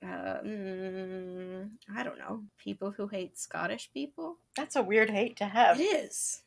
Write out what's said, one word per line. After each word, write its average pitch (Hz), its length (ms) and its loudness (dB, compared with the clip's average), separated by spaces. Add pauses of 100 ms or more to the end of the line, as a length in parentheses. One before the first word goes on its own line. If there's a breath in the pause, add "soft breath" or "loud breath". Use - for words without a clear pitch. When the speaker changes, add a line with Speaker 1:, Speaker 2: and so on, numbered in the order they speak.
Speaker 1:
uh, 185 420 -4
mm, 185 1300 -6 (260)
I - 60 -4
don't - 160 -6
know. 208 240 -8 (160)
People 196 320 -6
who 202 160 -6
hate 190 320 -6
Scottish 175 560 -4
people? 320 420 -6 (180)
Speaker 2:
That's 294 220 -4
a 262 60 4
weird 220 260 6
hate 214 300 2
to 208 80 0
have. 208 340 8
Speaker 1:
It 339 40 4
is. - 640 0